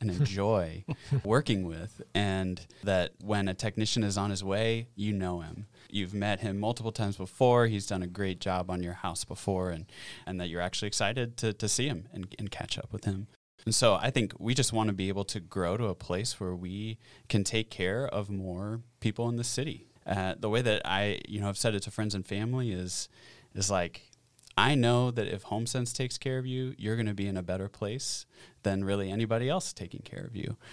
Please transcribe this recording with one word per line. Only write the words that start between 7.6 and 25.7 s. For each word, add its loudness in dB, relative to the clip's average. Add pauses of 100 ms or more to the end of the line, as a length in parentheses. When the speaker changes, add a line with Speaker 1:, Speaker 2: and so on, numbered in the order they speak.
Speaker 1:
He's 0
done -2
a -4
great -2
job 0
on -2
your -4
house -6
before, -2
and, -6 (400)
and -4
that -4
you're -4
actually -2
excited 0
to, 0
to -2
see 2
him -4
and, -10
and -6
catch -6
up -8
with -8
him. -2 (380)
And 2
so 6
I 2
think 2
we 0
just 2
wanna 2
be 0
able -2
to -6
grow 0
to 0
a 0
place -4
where -4
we -6 (320)
can 4
take 0
care 0
of -2
more -4 (180)
people 0
in 0
the -2
city. -4 (200)
Uh, 0
the -2
way 4
that 4
I, 2
you -6
know, 0
have -2
said 2
it 0
to -8
friends -2
and -2
family -2
is, -4 (460)
is 0
like, 0 (560)
I 8
know 6
that 0
if -4
HomeSense -2